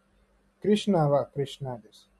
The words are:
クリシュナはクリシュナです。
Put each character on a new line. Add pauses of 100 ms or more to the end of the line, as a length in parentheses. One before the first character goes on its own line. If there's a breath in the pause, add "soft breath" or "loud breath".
(600)
ク
リ
シ
ュ
ナ
は
ク
リ
シ
ュ
ナ
で
す。